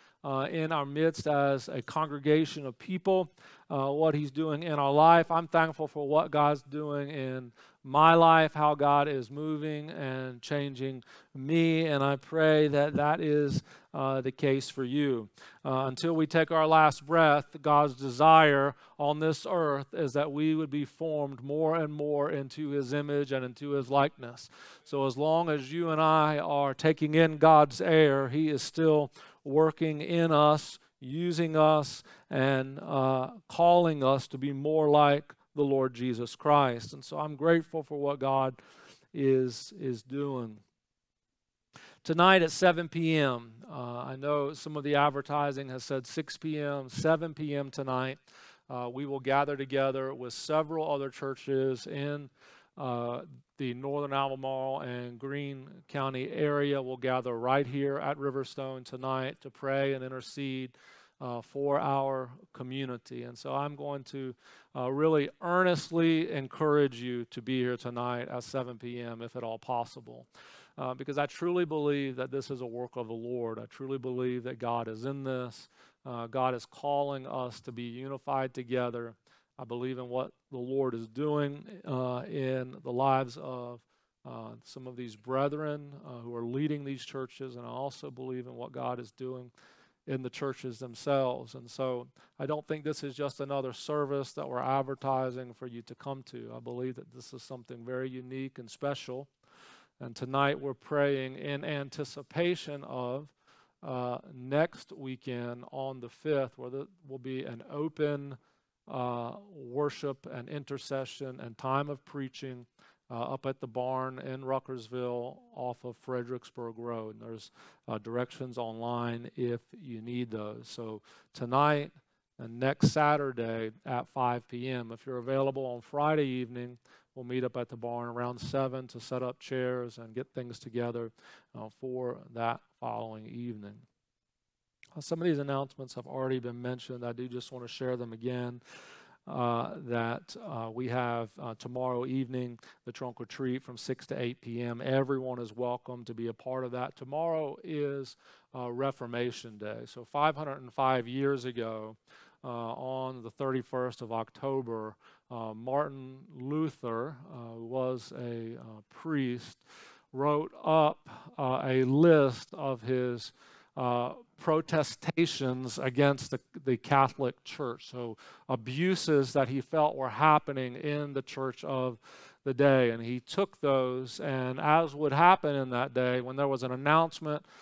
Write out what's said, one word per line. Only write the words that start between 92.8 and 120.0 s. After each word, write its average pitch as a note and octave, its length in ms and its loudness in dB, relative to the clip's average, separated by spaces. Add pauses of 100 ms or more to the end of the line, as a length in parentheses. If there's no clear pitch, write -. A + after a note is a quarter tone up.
this D3 200 -6
is C#3 120 -8
just C#3+ 240 -6
another C#3 340 -4
service C#3 600 -4
that C#3+ 140 -8
we're B2 120 -4
advertising C3 960 -2
for C3 100 -14
you A#2+ 160 -12
to A2+ 140 -18
come C3+ 280 -10
to. A#2 320 -14
I A#2+ 40 -12
believe B2 380 -8
that - 140 -18
this B2 220 -20
is B2 80 -16
something B2 420 -16
very B2+ 240 -6
unique C3 520 -10
and A#2 100 -16
special. C#3 580 -8 (720)
And B2 160 -14
tonight C#3 440 0
we're C3+ 160 -6
praying C#3 600 -2
in C#3+ 280 -8
anticipation D3 1200 -6
of, B2+ 460 -8 (520)
uh, B2 380 -6 (120)
next C#3 600 -2
weekend B2 800 -10
on C3+ 300 -8
the A#2 80 -14
fifth, C#3 500 -2
where B2+ 100 -10
there C3+ 160 -10 (220)
will C3+ 100 -14
be C3 260 -8
an A#2 240 -12
open, D3 680 -4 (500)
uh, A#2+ 500 -6 (180)
worship C#3 760 -4
and B2 180 -12
intercession C3+ 920 -8
and A#2 180 -14
time C#3 320 0
of C#3+ 160 -10
preaching C3 640 -12 (440)
uh, B2 220 -6
up C3 120 -8
at C3+ 140 -4
the B2+ 80 -10
barn B2+ 520 -4
in C3 220 -10
Ruckersville B2 960 -6 (180)
off B2 280 -6
of B2 140 -10
Fredericksburg B2 800 -8
Road. A2+ 380 -8
And A2+ 140 -18
there's, A2+ 220 -14 (360)
uh, A2 100 -4
directions A#2+ 600 -6
online A#2 800 -4
if A#2+ 260 -2 (100)
you B2+ 300 -14